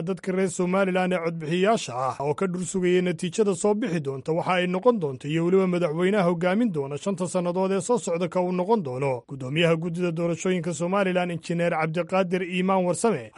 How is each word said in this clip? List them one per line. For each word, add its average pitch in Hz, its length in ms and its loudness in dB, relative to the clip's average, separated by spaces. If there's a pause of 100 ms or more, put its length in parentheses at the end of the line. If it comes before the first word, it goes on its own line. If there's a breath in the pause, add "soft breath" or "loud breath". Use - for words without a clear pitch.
dadka 185 280 -4
reer 190 180 0
Somaliland 185 640 0
ee 170 100 0
codbixiyayaasha 170 720 0
ah 127 240 -2
oo 143 140 0
ka 190 120 -2
dhur 180 220 -4
sugayay 180 340 2
natiijada 180 540 0
soo 208 180 2
bixi 190 300 -2
doonta, 135 320 -4
waxa 170 240 0
ay 180 60 2
noqon 185 340 2
doonto, 139 280 -6
iyo 165 180 0
weliba 190 200 4
madaxweynaha 175 640 2
hogaamin 180 440 2
doona 143 260 -4
shanta 185 280 -4
sannadood 180 460 0
ee 196 80 0
soo 240 180 0
socda 175 300 -2
ka 180 160 0
uu 180 80 0
noqon 180 320 2
doono. 131 440 -2
Guddoomiyaha 143 520 0
guddida 175 320 -2
doorashooyinka 170 640 -2
Somaliland, 180 580 0
Injineer 170 400 -2
Cabdiqaadir 175 720 0
Iimaan 185 400 2
Warsame, 170 540 0